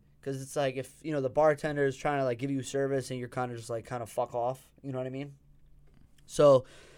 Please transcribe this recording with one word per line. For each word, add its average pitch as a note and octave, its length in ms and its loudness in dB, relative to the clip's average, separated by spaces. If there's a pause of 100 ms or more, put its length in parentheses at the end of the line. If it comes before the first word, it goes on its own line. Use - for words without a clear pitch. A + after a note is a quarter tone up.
(220)
'cause C3+ 200 -8
it's C3+ 140 -12
like C3+ 220 -2
if, C3 240 -10
you D#3 100 -6
know, D3 80 -2
the C3 100 0
bartender D3 560 2
is C3+ 120 0
trying D3 220 -2
to, C3+ 60 0
like, B2 120 0
give C#3 140 -4
you C#3 100 -2
service C3+ 500 -2
and B2+ 80 -8
you're B2 80 -8
kinda B2 280 -6
just, A2+ 140 -14
like, A#2 160 -6
kinda A#2+ 200 -8
fuck - 280 -4
off, B2 360 -4 (140)
you C3+ 100 -8
know B2+ 60 -4
what B2+ 80 -4
I C3 40 -8
mean? C#3 220 -10 (960)
So, C#3 360 8 (340)